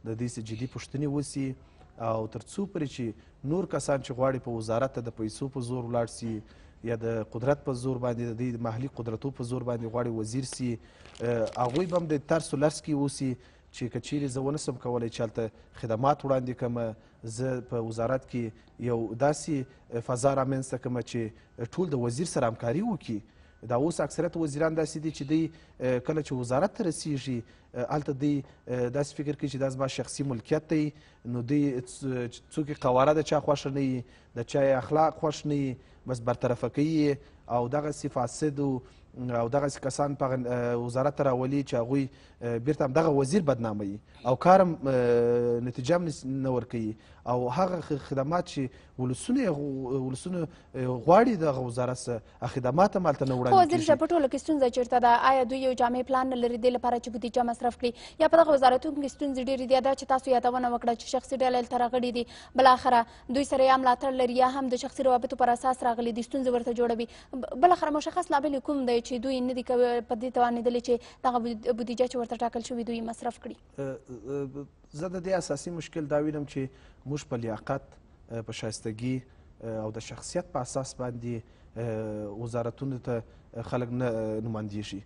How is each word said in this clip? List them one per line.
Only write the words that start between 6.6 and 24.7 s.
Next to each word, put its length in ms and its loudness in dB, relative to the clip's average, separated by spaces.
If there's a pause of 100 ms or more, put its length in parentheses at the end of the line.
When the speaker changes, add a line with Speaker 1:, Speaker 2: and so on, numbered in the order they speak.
Speaker 1:
یا 120 -2
د 280 -4 (100)
قدرت 320 0
په 80 -2
زور 240 -4
باندې، 340 -2
د 60 -6
دوی 140 -2
د 100 -6
محلي 340 -4
قدرتو 360 -6
په 120 -10
زور 180 -4
باندې 320 -4
غواړي 140 0
وزیر 360 -4
سي، 340 -4 (440)
اه، 260 0 (100)
هغوی 280 0
به 120 0
هم 100 0
د 200 0
ترس 260 0
و 40 -2
لرس 240 2
کې 80 -10
اوسي 460 -2 (380)
چې 100 -8 (100)
که 60 -4
چیرې 260 -4
زه 160 -4
ونه 160 -2
سم 180 -4
کولی 340 -2
چې 120 -6
هلته 300 -2 (300)
خدمات 440 2
وړاندې 340 2
کړمه، 360 -2 (280)
زه 460 -4
په 60 -4
وزارت 540 -2
کې 220 -4 (280)
یو 200 0 (140)
داسې 500 0 (440)
فضا 280 2
رامنځته 480 -2
کړمه 180 -4
چې 280 -4 (420)
ټول 180 -2
د 60 0
وزیر 300 -2
سره 240 0
همکاري 320 -2
وکړي. 380 -4 (500)
دا 60 2
اوس 260 0
اکثریت 360 -2
وزیران 400 0